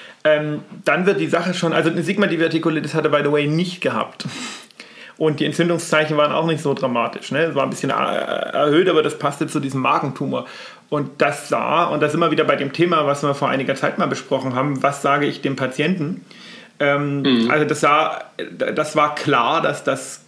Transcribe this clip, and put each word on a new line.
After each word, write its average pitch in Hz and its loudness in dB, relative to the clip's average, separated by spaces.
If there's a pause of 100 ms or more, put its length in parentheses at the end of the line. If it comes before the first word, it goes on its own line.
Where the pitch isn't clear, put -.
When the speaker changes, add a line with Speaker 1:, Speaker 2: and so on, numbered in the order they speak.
(220)
Speaker 1:
Ähm, 151 2 (240)
dann 170 2
wird 196 4
die 160 -2
Sache 175 0
schon, 165 0
also 165 4
eine 170 -2
Sigma-Divertikulitis 160 0
hatte, 156 2
by 147 4
the 147 2
way, 147 2
nicht 170 -2
gehabt. 110 -4 (920)
Und 156 0
die 147 0
Entzündungszeichen 156 0
waren 147 4
auch 160 0
nicht 160 0
so 139 0
dramatisch, 120 -4
ne? 151 2
Es 151 -2
war 135 2
ein 135 -2
bisschen, - -4
äh, 107 0
erhöht, - 2
aber 156 4
das 147 -2
passte 143 -2
zu 147 -2
diesem 135 -4
Magentumor. 131 -2 (440)
Und 147 -2
das 143 -2
sah, 143 2
und 151 -2
da 151 4
sind 156 0
wir 165 4
wieder 156 2
bei 139 2
dem 135 -4
Thema, 165 2
was 139 0
wir 143 2
vor 139 -2
einiger 135 0
Zeit - -2
mal 170 2
besprochen 131 -2
haben, 135 -2
was 139 0
sage 143 2
ich 139 -4
dem 135 -2
Patienten? 151 -2 (580)
Ähm, 143 2
Speaker 2:
Mhm. 123 4
Speaker 1:
also 151 4
das 151 -2
sah, 151 2 (340)
das 151 -2
war 147 2
klar, 139 2
dass 143 -2
das - -6